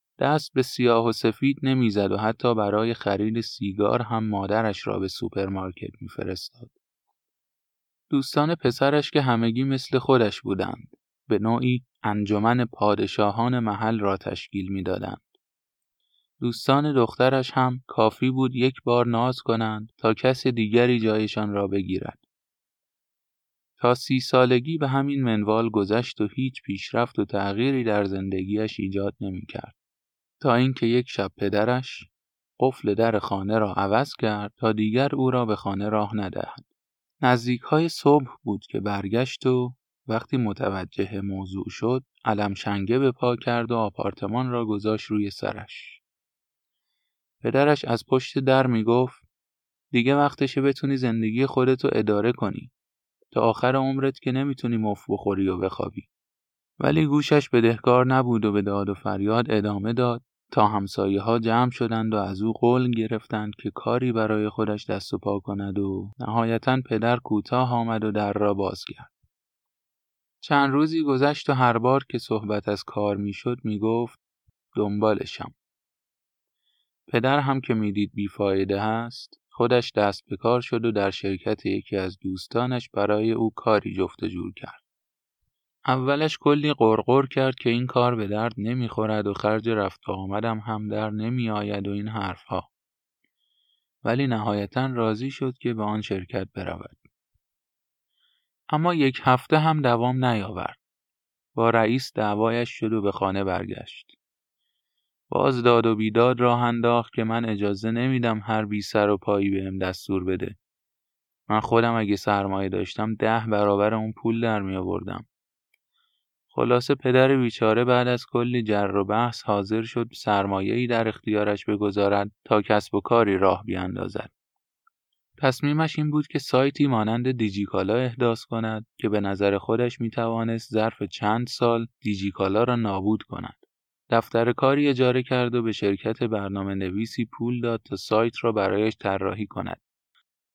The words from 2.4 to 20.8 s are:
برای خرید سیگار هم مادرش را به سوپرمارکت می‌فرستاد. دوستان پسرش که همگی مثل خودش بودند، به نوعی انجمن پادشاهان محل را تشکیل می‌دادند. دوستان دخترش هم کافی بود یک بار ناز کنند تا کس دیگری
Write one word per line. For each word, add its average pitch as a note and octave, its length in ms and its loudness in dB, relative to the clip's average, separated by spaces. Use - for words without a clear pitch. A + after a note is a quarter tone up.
برای G#2+ 380 0
خرید G#2+ 480 -2
سیگار G#2 600 -2
هم A2+ 260 -4
مادرش G#2 600 -2
را G2+ 120 -4
به F#2+ 80 -4
سوپرمارکت F#2+ 960 -8
می‌فرستاد. G2 680 -10
دوستان D3 460 0
پسرش C#3 560 0
که D3 100 2
همگی A#2 420 0
مثل C3+ 360 -2
خودش A#2+ 420 2
بودند، F#2+ 500 -6
به G#2 120 2
نوعی B2 440 0
انجمن G#2+ 640 2
پادشاهان G#2 920 0
محل A2 400 -2
را G2 180 0
تشکیل - 520 -8
می‌دادند. F#2+ 520 -6
دوستان C#3 520 0
دخترش C3 580 2
هم B2+ 360 0
کافی A2+ 420 2
بود C3 260 0
یک C3 280 2
بار A#2+ 240 2
ناز A#2+ 320 0
کنند A2 580 -2
تا A2+ 160 2
کس C3 340 0
دیگری A#2+ 520 2